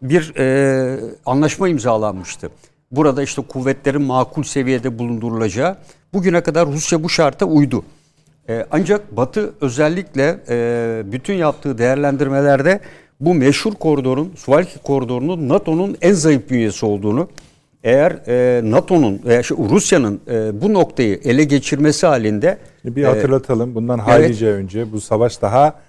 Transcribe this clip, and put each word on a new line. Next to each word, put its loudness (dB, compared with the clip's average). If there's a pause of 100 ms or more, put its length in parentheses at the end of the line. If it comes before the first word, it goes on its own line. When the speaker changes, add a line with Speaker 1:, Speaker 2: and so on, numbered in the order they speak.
Speaker 1:
bir, 0
e, 0 (260)
anlaşma 0
imzalanmıştı. -2 (420)
Burada 2
işte -8
kuvvetlerin -4
makul -2
seviyede -4
bulundurulacağı, -4 (360)
bugüne 0
kadar 0
Rusya -2
bu -4
şarta 0
uydu. 2 (640)
E, -4
ancak -2
Batı -2
özellikle, 0 (100)
e, -2
bütün -6
yaptığı -2
değerlendirmelerde 2 (400)
bu 2
meşhur 2
koridorun, -2
Suwalki 0
koridorunun -2
nato'nun -2
en 4
zayıf 2
bünyesi -2
olduğunu, -2 (560)
eğer, 4 (160)
e, 0
nato'nun 2
veya 4
şu -4 (120)
Rusya'nın, 2
e, -4
bu 0
noktayı 0
ele 2
geçirmesi 2
halinde, 0 (280)
Speaker 2:
Bir -4
Speaker 1:
e, 2
Speaker 2:
hatırlatalım. 0
Bundan -2
Speaker 1:
evet. -6
Speaker 2:
haylice 4
önce -4
bu -6
savaş -2
daha 4 (160)